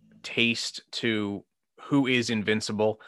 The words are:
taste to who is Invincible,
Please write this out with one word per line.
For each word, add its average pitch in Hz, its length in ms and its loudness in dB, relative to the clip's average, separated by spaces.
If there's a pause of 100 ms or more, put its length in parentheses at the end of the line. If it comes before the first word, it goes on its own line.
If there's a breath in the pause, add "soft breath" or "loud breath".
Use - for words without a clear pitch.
(220)
taste - 600 -2 (100)
to 104 520 -2 (380)
who 139 240 2
is 120 240 2
Invincible, 107 760 0